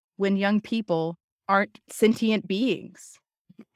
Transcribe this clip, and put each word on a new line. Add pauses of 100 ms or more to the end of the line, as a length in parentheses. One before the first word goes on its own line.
(180)
when
young
people (280)
aren't (120)
sentient
beings, (560)